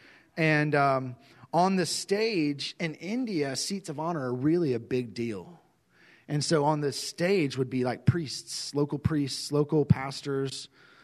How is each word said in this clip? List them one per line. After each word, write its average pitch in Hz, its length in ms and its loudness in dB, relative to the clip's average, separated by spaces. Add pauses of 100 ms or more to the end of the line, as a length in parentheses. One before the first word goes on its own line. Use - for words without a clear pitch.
(380)
And, 151 360 4
um, 135 420 2 (380)
on 185 220 4
the 180 100 2
stage 185 920 -2
in 165 160 -4
India, 180 600 -2
seats - 320 -6
of 139 120 -8
honor 156 280 -2
are 123 60 0
really 151 400 4
a 117 60 0
big 120 340 -2
deal. 95 460 -6 (680)
And 147 160 -2
so 151 220 4
on 151 160 2
the 143 100 0
stage 165 680 0
would 127 120 0
be, 127 140 0
like, 123 220 -4
priests, - 680 -4
local 147 240 0
priests, 143 540 -4
local 147 340 2
pastors, 135 840 0 (360)